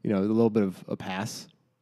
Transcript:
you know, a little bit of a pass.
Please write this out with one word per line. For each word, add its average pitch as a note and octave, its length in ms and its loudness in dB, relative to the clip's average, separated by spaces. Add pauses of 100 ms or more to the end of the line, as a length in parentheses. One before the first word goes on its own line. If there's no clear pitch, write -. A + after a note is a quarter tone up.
you - 80 -2
know, G2+ 80 2
a F#2+ 40 2
little A2 280 4
bit G#2+ 140 2
of F#2 240 -6
a - 80 -6
pass. G2 500 -8 (360)